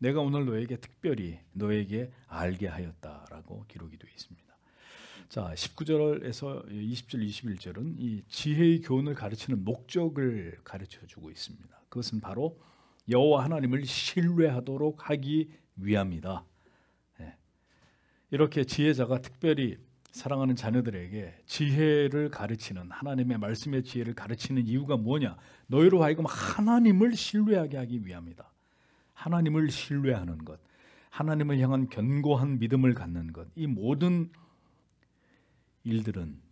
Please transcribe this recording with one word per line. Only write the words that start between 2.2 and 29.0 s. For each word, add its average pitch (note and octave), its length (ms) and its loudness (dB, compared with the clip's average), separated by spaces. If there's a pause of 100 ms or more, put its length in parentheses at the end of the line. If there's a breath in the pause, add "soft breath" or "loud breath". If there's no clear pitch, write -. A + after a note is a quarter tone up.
알게 F2+ 400 -4
하였다"라고 E2 1000 -14
기록이 E2 320 -18
되어 - 100 -20
있습니다. - 380 -20 (840 loud breath)
자, F2 280 -8
십구 - 280 -8
절에서 D3 840 -2
이십 G#2+ 380 -8
절, A#2+ 160 -4
이십일 G#2 340 -6
절은 A2+ 400 -8
이 A2 300 -6
지혜의 E3 540 4
교훈을 C#3 320 0
가르치는 A2 500 -6
목적을 B2+ 1000 -2
가르쳐주고 - 680 -16
있습니다. - 560 -16
그것은 A#2 320 -6
바로 C3 400 -6 (480 soft breath)
여호와 C3+ 340 6
하나님을 C#3 420 0
신뢰하도록 D3+ 1300 0
하기 D3+ 400 0 (260 loud breath)
위함이다. F#2+ 680 -2 (760 soft breath)
예. D#2+ 160 -18 (960 soft breath)
이렇게 D3 340 4
지혜자가 C3 560 2
특별히 C#3 580 0 (320)
사랑하는 C3 460 0
자녀들에게 G#2+ 880 -4
지혜를 D3 840 2
가르치는, G#2 600 -8
하나님의 B2+ 480 -2
말씀의 A2+ 460 -2
지혜를 A#2 300 -6
가르치는 A#2 520 -2
이유가 C3+ 300 0
뭐냐? A2+ 400 0 (300 loud breath)
너희로 E3+ 360 6
하여금 D#3+ 240 2
하나님을 A3+ 880 4
신뢰하게 G3+ 600 2
하기 A#2+ 300 -4
위함이다. E2+ 440 -14 (600 soft breath)